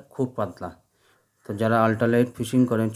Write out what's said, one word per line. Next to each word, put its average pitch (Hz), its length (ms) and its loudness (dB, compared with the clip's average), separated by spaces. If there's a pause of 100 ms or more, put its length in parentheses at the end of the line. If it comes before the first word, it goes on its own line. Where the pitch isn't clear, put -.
(140)
খুব 131 120 -4 (120)
পাতলা। 95 320 -8 (760)
তো - 40 -10 (100)
যারা 113 160 2 (100)
আল্ট্রালাইট 117 500 2
ফিশিং 127 240 0 (100)
করেন, 110 260 0